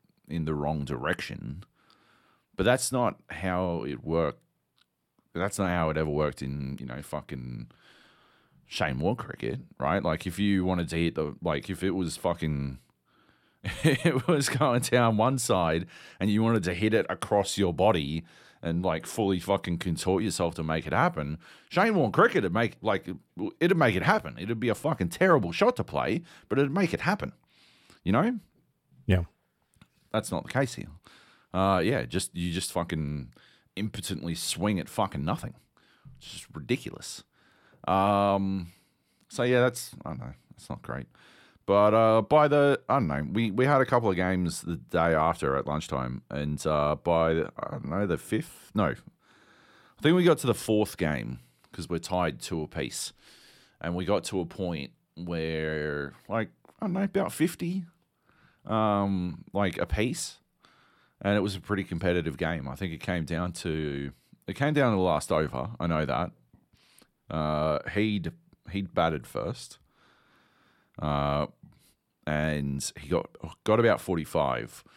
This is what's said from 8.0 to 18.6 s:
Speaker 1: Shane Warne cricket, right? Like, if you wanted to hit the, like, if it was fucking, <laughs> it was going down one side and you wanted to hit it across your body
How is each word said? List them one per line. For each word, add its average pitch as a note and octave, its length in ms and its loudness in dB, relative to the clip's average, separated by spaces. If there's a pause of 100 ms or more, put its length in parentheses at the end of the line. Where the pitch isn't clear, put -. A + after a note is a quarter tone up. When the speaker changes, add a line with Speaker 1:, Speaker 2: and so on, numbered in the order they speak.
Speaker 1:
Shane C#2 320 -4
Warne F#2 180 0
cricket, - 440 -6 (180)
right? D#2+ 240 0
Like, D#2+ 240 -2
if F2 120 -4
you G2 260 2
wanted F2+ 260 0
to E2 60 -2
hit E2 180 2
the, D2+ 280 -4
like, D#2+ 280 -2
if F2 120 -8
it F#2+ 100 0
was F2 240 -2
fucking, D2 640 -2 (520)
<laughs> - 320 -20 (220)
it C3+ 420 2
was C#3 240 2
going B2 320 2
down A#2 340 4
one B2+ 220 4
side E2+ 480 2 (340)
and G2 100 2
you G#2 120 4
wanted A2+ 220 2
to F2+ 100 0
hit G#2+ 180 2
it A2 160 4
across - 480 0
your F#2+ 160 4
body E2 520 2 (360)